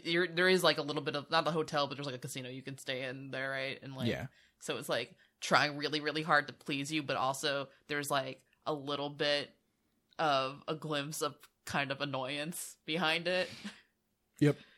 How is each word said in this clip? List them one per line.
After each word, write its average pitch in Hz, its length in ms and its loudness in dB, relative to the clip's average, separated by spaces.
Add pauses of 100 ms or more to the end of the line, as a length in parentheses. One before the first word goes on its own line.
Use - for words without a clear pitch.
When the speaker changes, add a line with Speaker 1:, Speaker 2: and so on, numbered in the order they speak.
Speaker 1:
you're, 170 240 4
there 170 200 4
is, 185 140 8
like, 156 160 6
a 156 40 0
little 147 200 -2
bit 143 140 -2
of, 139 140 -6
not 165 160 4
the 156 60 2
hotel, 151 340 2
but 135 100 -6
there's, 143 100 -6
like, 127 80 -6
a 123 40 -8
casino 127 320 -10
you 131 120 -10
can 135 160 -10
stay 131 260 -6
in 135 260 -8
there, 135 200 -4
right? 135 320 -4
And, 135 140 -12
like, 123 120 -2
Speaker 2:
Yeah. 107 180 -2 (340)
Speaker 1:
so 143 160 -4
it's, 123 140 -6
like, 127 240 -2 (260)
trying 147 380 4
really, 147 220 0
really 151 220 -2
hard 147 260 4
to - 40 -8
please 143 400 -4
you, 156 100 0
but 135 140 -2
also 139 520 -2 (200)
there's, 147 220 -2
like, 131 300 -2 (260)
a 156 80 0
little 143 360 -4
bit 147 400 0 (680)
of 139 500 2
a 165 60 0
glimpse 151 480 -4
of 147 120 0 (300)
kind 139 260 0
of 135 120 -6
annoyance 143 720 -4 (100)
behind 160 400 2
it. 180 280 0
<laughs> - 40 -16 (800)
Speaker 2:
Yep. 143 200 6 (200)